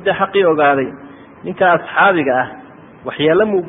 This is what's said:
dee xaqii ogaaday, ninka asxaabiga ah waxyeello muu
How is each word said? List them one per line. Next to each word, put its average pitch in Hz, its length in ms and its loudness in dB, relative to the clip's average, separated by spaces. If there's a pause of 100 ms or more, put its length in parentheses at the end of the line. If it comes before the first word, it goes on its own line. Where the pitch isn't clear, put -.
dee 190 80 0
xaqii 190 320 0
ogaaday, 143 420 2 (560)
ninka 180 280 0
asxaabiga 160 720 0
ah 123 60 -6 (580)
waxyeello 156 400 0
muu 202 240 0